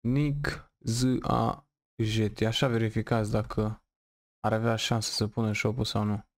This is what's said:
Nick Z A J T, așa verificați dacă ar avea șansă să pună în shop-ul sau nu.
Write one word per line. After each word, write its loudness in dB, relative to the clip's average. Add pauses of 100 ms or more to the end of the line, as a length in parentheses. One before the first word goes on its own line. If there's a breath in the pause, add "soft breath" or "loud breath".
Nick -2
Z -2 (200)
A 0 (340)
J 2
T, -6
așa 2
verificați 0
dacă -2 (560)
ar 0
avea 2
șansă 0
să -2
pună -2
în 0
shop-ul -2
sau -2
nu. -2 (120)